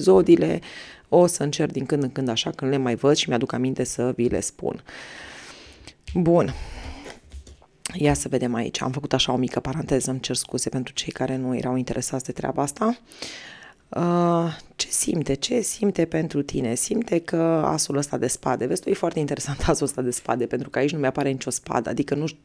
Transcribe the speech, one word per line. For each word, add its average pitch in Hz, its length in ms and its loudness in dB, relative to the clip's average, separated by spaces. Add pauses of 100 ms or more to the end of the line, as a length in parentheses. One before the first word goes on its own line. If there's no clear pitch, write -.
zodiile, 170 600 6 (480)
o 175 160 8
să 175 180 0
încerc 147 280 0
din 135 140 -4
când 143 180 2
în 127 80 -2
când 135 160 -2
așa, 120 240 -2
când 135 200 -2
le 143 60 2
mai 127 180 2
văd 143 200 4
și - 140 0
mi-aduc 123 240 0
aminte 127 300 0
să 123 320 0
vi 120 140 4
le 87 100 0
spun. - 440 -6 (1300)
Bun. 170 400 4 (1400)
Ia 147 200 4
să 139 140 -2
vedem 123 260 0
aici. - 280 -4
Am 131 100 -2
făcut 143 220 -6
așa 131 180 2
o 123 60 2
mică 127 220 0
paranteză, 135 520 -2
îmi 131 80 -4
cer 131 160 -4
scuze - 340 -4
pentru 127 240 -4
cei - 180 -6
care 131 240 -4
nu 127 200 -2
erau 123 200 -2
interesați 127 500 -4
de 139 60 -8
treaba 131 300 -4
asta. 214 360 0 (1000)
Uh, 170 600 2 (180)
ce - 120 -6
simte? - 460 0
Ce 233 280 0
simte 196 440 0
pentru 160 360 0
tine? 131 340 -2
Simte 196 440 0
că 165 220 -2 (240)
asul 147 320 0
ăsta 143 200 -2
de 120 100 0
spade, - 380 -2
vezi - 160 -2
tu, - 80 -2
e 196 40 4
foarte 170 260 -2
interesant 143 440 -4
<laughs> - 40 2
asul 147 180 4
ăsta 131 160 -2
de 123 100 0
spade, 123 340 -2
pentru 123 240 -4
că - 100 -2
aici 143 120 2
nu 165 80 -2
mi-apare 139 300 2
nicio 131 200 -2
spadă, 123 400 -2
adică 139 260 0
nu, 147 100 0 (200)